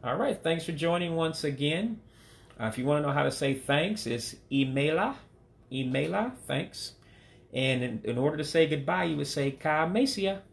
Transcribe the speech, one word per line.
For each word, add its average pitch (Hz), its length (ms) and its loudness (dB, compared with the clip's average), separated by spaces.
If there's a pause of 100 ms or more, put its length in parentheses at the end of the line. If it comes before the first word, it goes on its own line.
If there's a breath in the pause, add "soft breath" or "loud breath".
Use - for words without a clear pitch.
All 127 140 -2
right, 247 260 -2
thanks 165 220 0
for 170 80 -4
joining 170 420 0
once 160 300 0
again. 156 560 0 (580 loud breath)
Uh, 110 60 -2
if 110 120 -2
you 127 80 -2
wanna 147 180 2
know 143 100 0
how 143 100 2
to 139 80 2
say 139 220 0
thanks, 156 520 0
it's 117 300 -4 (160)
"Imela," 143 640 2 (560)
"Imela," 147 640 -2 (100)
thanks. - 480 -4 (600 loud breath)
And 131 280 2
in, 117 220 -4
in 113 140 -2
order 147 200 2
to 151 60 -4
say 160 240 4
goodbye, 156 380 0
you 160 120 0
would 143 100 -2
say, 139 240 0
"Ka 156 360 0
mesia." 196 540 0 (120)